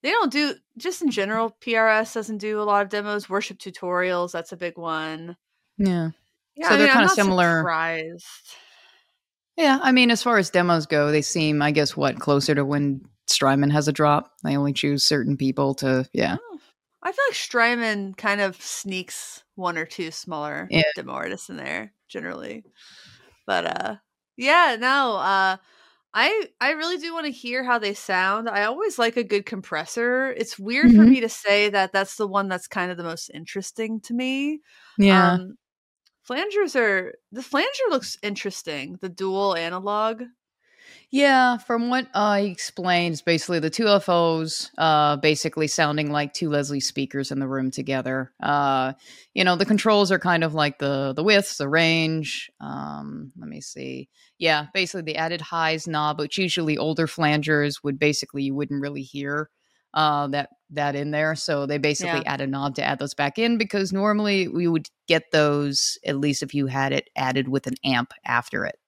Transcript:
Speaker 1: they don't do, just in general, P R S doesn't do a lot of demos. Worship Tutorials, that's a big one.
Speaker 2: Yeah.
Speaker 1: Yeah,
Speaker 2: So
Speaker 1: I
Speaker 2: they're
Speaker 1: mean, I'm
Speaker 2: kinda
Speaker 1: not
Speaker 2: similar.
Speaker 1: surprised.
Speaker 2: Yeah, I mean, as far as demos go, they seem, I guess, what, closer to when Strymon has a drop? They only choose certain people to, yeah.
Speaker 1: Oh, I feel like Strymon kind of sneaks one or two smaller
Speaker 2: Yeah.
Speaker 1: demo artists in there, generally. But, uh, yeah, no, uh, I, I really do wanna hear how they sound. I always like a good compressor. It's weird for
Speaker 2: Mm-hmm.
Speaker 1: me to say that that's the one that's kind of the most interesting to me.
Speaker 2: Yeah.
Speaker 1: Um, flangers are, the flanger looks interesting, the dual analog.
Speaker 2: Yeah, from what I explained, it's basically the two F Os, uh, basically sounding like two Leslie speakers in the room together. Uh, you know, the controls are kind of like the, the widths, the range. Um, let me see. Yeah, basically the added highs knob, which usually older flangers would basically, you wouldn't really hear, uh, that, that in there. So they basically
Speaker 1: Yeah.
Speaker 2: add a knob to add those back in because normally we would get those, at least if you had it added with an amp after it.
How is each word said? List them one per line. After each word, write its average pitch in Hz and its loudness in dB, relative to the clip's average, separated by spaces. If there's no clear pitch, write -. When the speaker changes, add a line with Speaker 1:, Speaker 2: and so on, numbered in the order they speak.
Speaker 1:
they 269 -2
don't 381 2
do, 294 0
just 359 -6
in 294 2
general, 220 -2
P 233 -2
R 220 4
S 220 2
doesn't 214 -6
do 214 -4
a 208 -2
lot 202 4
of 202 -2
demos. 208 -4
Worship 196 -4
Tutorials, 180 -4
that's 170 -8
a 185 -14
big 175 -8
one. 160 -8
Speaker 2:
Yeah. 175 0
Speaker 1:
Yeah, 320 -4
Speaker 2:
So - 6
Speaker 1:
I - 4
Speaker 2:
they're 285 6
Speaker 1:
mean, 277 6
I'm 262 6
Speaker 2:
kinda 220 6
Speaker 1:
not 381 4
Speaker 2:
similar. 180 4
Speaker 1:
surprised. 165 -4
Speaker 2:
Yeah, 277 4
I 269 4
mean, 254 8
as 240 2
far 233 4
as 180 2
demos 175 4
go, 147 2
they 151 4
seem, 151 2
I 147 2
guess, 143 2
what, 143 -2
closer 143 2
to 143 2
when 143 -2
Strymon 143 4
has 147 2
a 151 0
drop? 147 2
They 143 0
only 143 0
choose 143 0
certain 143 0
people 135 0
to, 131 0
yeah. - 0
Speaker 1:
Oh, 440 -18
I 370 -6
feel 539 -2
like 453 -4
Strymon 226 0
kind 208 -2
of 190 -2
sneaks - -10
one 175 -4
or 160 -4
two 160 -10
smaller 151 -10
Speaker 2:
Yeah. 160 2
Speaker 1:
demo 131 -10
artists - -8
in 90 -14
there, 80 -10
generally. 82 -12
But, 90 0
uh, 101 -6
yeah, 285 4
no, 254 0
uh, 190 2
I, 330 0
I 277 2
really 330 -4
do 330 -10
wanna 320 -6
hear 247 -6
how 247 0
they 202 -4
sound. 202 -2
I 202 0
always 311 -2
like 233 0
a 240 0
good 202 -2
compressor. 233 -4
It's - -8
weird 240 4
for 214 10
Speaker 2:
Mm-hmm. 226 10
Speaker 1:
me 262 8
to 226 -2
say 208 2
that 196 0
that's 196 -2
the 214 -2
one 196 0
that's 180 -6
kind 180 -4
of 175 -8
the 170 -8
most 165 -8
interesting 208 -8
to 233 -8
me. 269 -2
Speaker 2:
Yeah. 185 8
Speaker 1:
Um, 185 -4
flangers 381 -2
are, 196 0
the 233 -12
flanger 302 0
looks - -4
interesting, 180 -8
the 190 -10
dual 190 -2
analog. 202 -4
Speaker 2:
Yeah, 262 4
from 240 -2
what 254 -2
I 202 2
explained, 175 0
it's 151 -6
basically 170 0
the 160 0
two 220 0
F 202 4
Os, 165 2
uh, 151 4
basically 151 0
sounding 151 0
like 147 -2
two 170 -4
Leslie 143 -2
speakers 139 -4
in 139 -4
the 135 -4
room 131 -2
together. 131 -4
Uh, 135 0
you 185 0
know, 180 2
the 196 0
controls 208 4
are 185 2
kind 175 2
of 156 -2
like 147 -2
the, 139 -2
the 147 -4
widths, 202 2
the 139 -4
range. 160 0
Um, 73 -12
let 78 -14
me - -14
see. 131 -14
Yeah, 156 0
basically 185 -4
the 156 -6
added 165 -4
highs 160 -4
knob, 151 -2
which 147 -6
usually 165 0
older 156 0
flangers 151 0
would 139 -4
basically, 143 -2
you 135 -4
wouldn't 143 -4
really 143 -8
hear, 143 -8
uh, 151 2
that, 139 -4
that 143 -2
in 143 -4
there. 156 0
So 143 -4
they 147 -2
basically 151 -2
Speaker 1:
Yeah. - -4
Speaker 2:
add 139 -4
a 139 -4
knob 135 -4
to 143 -4
add 139 0
those 143 -6
back 143 -2
in 233 2
because 196 -2
normally 202 0
we 170 0
would 160 0
get 160 2
those, 147 2
at 143 -2
least 143 0
if 139 -10
you 143 0
had 135 -2
it - -4
added 131 -2
with 131 -2
an 127 -6
amp 127 -2
after 120 -2
it. - -8